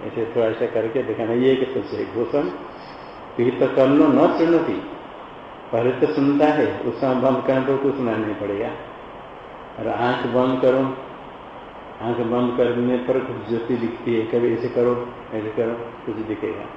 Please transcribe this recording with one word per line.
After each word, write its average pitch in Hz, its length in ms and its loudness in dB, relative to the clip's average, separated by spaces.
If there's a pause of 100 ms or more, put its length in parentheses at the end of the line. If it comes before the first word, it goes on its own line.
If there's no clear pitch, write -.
ऐसे 113 300 -4
थोड़ा 113 100 4
ऐसा 113 200 0
करके 113 360 0
दिखाना, 110 300 -2
ये 127 200 6
एक 127 160 2
सोच 104 320 -4
है। 95 140 -6
घोषण 143 340 0 (880)
पिहित 120 260 2
कर्णो 139 440 6
न 147 320 6
शृणोति, 165 340 4 (1000)
पहले 127 340 2
तो 147 60 0
सुनता 143 340 4
है, 147 320 2
उस 117 220 -4
समय 127 140 2
बंद 127 320 2
करने 131 140 4
पर 135 160 2
कुछ 135 200 0
सुनाई 117 200 0
नहीं 107 180 -2
पड़ेगा। 101 340 -4 (1080)
और 110 100 -4
आंख 123 380 0
बंद 127 360 2
करो, 131 160 6 (1300)
आंख 117 100 0
बंद 120 400 0
करने 123 400 2
पर 127 220 0
कुछ 117 300 -6
ज्योति 117 280 -2
दिखती 117 380 -2
है, 110 80 0
कभी 117 320 2
ऐसे 120 140 -2
करो, 120 400 2 (240)
ऐसे 107 160 -4
करो, 113 240 -2 (340)
कुछ 113 80 -4
दिखेगा। 107 500 -6 (120)